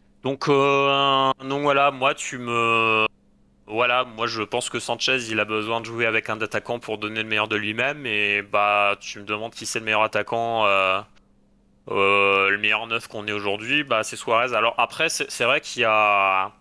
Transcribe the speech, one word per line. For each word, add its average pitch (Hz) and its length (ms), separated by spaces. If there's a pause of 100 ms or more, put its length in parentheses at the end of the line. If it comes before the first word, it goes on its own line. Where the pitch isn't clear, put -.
(220)
Donc, 139 260
euh, 139 840 (120)
donc 143 180
voilà, 143 280
moi, 135 240
tu - 240
me, 117 680 (600)
voilà, 123 380
moi, 113 220
je 113 160
pense 120 280
que 120 100
Sanchez, 131 380 (120)
il 110 100
a 107 40
besoin 107 360
de 113 60
jouer 117 200
avec 110 240
un 110 100
attaquant 113 400
pour 110 180
donner 107 240
le 110 60
meilleur 107 200
de 107 80
lui-même, 123 500
et 104 360
bah, 104 580
tu - 200
me 101 40
demandes 107 300
qui 113 120
c'est - 140
le 110 60
meilleur 110 160
attaquant, 113 640
euh, 95 340 (920)
euh, 98 600
le 101 80
meilleur 107 300
neuf 113 200
qu'on 104 200
ait 107 40
aujourd'hui, 104 520
bah, 123 200
c'est 117 120
Suarez. 120 380
Alors 113 240
après, 143 320
c'est, - 200
c'est - 140
vrai 135 160
qu'il - 220
y 117 40
a 101 760